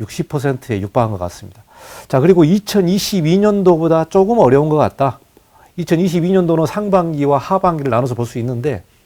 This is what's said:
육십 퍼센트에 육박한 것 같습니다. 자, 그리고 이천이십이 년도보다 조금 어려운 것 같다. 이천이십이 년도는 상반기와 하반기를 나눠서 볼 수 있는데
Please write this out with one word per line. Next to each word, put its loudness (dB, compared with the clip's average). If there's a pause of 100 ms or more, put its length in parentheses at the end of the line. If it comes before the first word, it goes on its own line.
육십 -8
퍼센트에 -4
육박한 -2
것 -8
같습니다. -12 (460)
자, 0
그리고 4
이천이십이 0
년도보다 2
조금 2
어려운 4
것 0
같다. -2 (560)
이천이십이 0
년도는 2
상반기와 0
하반기를 -2
나눠서 -2
볼 -4
수 -8
있는데 -6 (240)